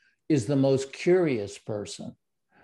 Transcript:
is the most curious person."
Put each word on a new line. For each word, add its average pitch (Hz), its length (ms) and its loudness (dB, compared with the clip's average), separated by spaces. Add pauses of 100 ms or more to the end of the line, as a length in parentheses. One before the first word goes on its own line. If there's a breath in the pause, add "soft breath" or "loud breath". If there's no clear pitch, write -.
(280)
is 147 180 2
the 143 100 0
most 135 360 2
curious 156 680 0
person." 104 580 -10 (480 soft breath)